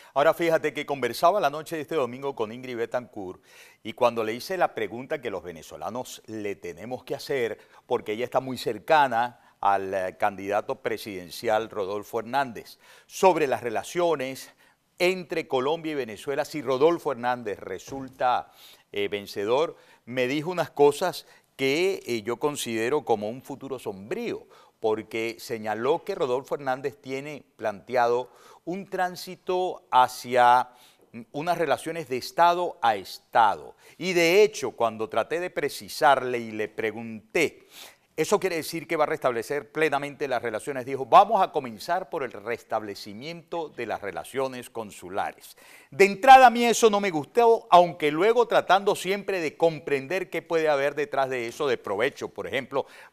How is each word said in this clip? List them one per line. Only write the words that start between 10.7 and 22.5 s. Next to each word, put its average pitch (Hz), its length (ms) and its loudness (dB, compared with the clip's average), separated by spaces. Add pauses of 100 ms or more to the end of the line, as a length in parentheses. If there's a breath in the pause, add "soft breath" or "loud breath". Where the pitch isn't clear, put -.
presidencial 107 880 -4
Rodolfo 104 500 -6
Hernández, 120 600 -6 (260 soft breath)
sobre 165 400 4
las 120 160 0
relaciones 131 880 -4 (460 soft breath)
entre 175 500 -2
Colombia 156 440 -2
y 151 40 -6
Venezuela, 139 500 -6
si 151 180 -10
Rodolfo 143 480 2
Hernández 120 480 -4
resulta, 123 920 -4 (400 loud breath)
eh, 101 160 -2
vencedor, 104 680 -2 (300 soft breath)
me 123 220 -2
dijo 147 220 -2
unas 170 220 -4
cosas 143 560 2 (280 soft breath)
que, 160 520 0
eh, 113 160 -4
yo 117 140 -4
considero 123 680 -2